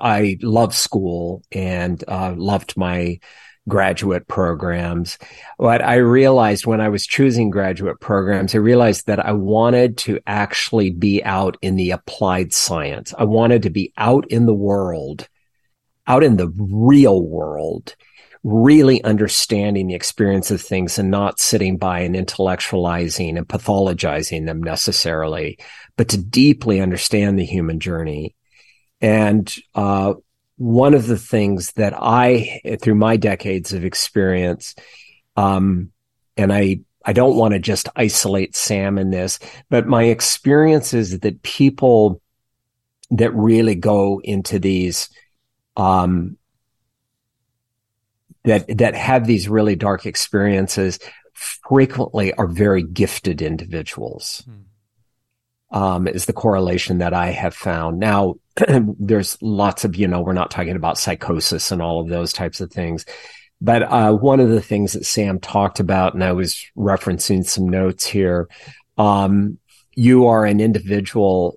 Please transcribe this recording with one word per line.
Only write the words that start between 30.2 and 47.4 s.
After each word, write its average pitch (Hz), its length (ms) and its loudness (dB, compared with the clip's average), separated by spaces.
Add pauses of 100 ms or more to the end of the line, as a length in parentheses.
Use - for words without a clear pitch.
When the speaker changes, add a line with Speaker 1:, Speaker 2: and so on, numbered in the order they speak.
Speaker 1:
one 127 360 4
of 127 140 4
the 117 100 0
things 101 560 -2
that 104 240 -2
I, 123 640 0 (220)
through 110 140 2
my 110 200 2
decades 98 560 -4
of 92 100 -6
experience, 92 920 -2 (600)
um, 95 560 0 (460)
and 101 160 2
I, 98 280 0 (220)
I 104 120 -2
don't 123 220 4
wanna 110 220 2
just 92 380 -4
isolate 98 580 -2
Sam 98 440 -2
in 95 100 -2
this, 92 300 -4 (320)
but 117 160 2
my 117 160 2
experience 143 880 2
is 95 280 -2
that 101 220 -4
people 120 800 4 (880)
that 113 240 0
really 110 400 2
go 98 480 0
into 101 360 -4
these, 92 500 -2 (720)
um, 90 580 0 (2000)